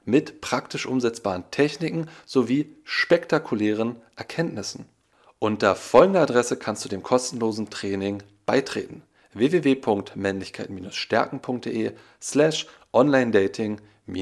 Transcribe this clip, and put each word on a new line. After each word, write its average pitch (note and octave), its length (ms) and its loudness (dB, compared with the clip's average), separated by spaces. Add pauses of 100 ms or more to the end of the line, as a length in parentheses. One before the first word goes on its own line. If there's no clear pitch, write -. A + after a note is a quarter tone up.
mit C3+ 360 0
praktisch - 440 -4
umsetzbaren A#2 640 -2
Techniken D#3 560 -2 (220)
sowie C3 560 0
spektakulären A#2+ 1120 0 (200)
Erkenntnissen. - 720 -8 (560)
Unter G#2+ 320 2
folgender F3+ 460 6
Adresse B2+ 380 2
kannst - 260 -6
du - 60 -10
dem F#2+ 120 -6
kostenlosen A2+ 680 -2
Training G2+ 520 -4 (240)
beitreten: - 580 -2 (300)
w B2+ 200 2
w E3+ 100 2
w C#3 100 4
punkt G#2 440 -2
männlichkeit G2 520 -4 (200)
stärken - 500 -2
punkt B2 240 -6
d A#2 220 -4
e G#2+ 60 -4 (300)
slash D#3 460 2 (240)
online C3 400 4
dating G#2 480 0 (420)